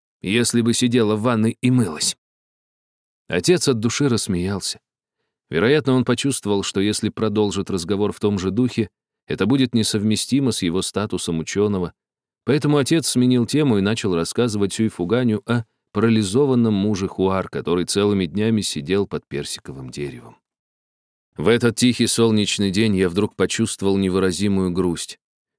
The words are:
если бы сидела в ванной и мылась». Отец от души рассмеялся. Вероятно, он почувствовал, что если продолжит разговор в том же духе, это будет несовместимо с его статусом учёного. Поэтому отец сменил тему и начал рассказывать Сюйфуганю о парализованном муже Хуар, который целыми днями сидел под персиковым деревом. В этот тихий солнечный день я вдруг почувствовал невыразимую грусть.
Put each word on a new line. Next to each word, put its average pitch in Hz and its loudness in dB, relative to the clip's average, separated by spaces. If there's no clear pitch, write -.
если 113 0
бы 113 2
сидела 117 2
в 104 -4
ванной 113 0
и 127 2
мылась». 101 0
Отец 147 0
от 123 2
души 120 0
рассмеялся. 98 -2
Вероятно, 127 2
он 127 4
почувствовал, 113 -2
что - -2
если 104 -2
продолжит 104 -2
разговор 95 -2
в - -14
том 104 0
же 92 -2
духе, 113 0
это - -2
будет 131 2
несовместимо 110 0
с - -6
его 90 0
статусом 90 -4
учёного. 95 -2
Поэтому 147 2
отец 147 2
сменил 123 2
тему 135 2
и 98 2
начал 101 0
рассказывать 101 -2
Сюйфуганю 110 0
о 117 0
парализованном 117 2
муже 98 0
Хуар, 95 -2
который 85 -2
целыми 101 2
днями 104 0
сидел 90 -2
под 73 -8
персиковым 67 -10
деревом. 62 -12
В 76 0
этот 117 2
тихий 120 2
солнечный 104 2
день 104 2
я 92 2
вдруг 98 -2
почувствовал 98 0
невыразимую 95 0
грусть. 87 -2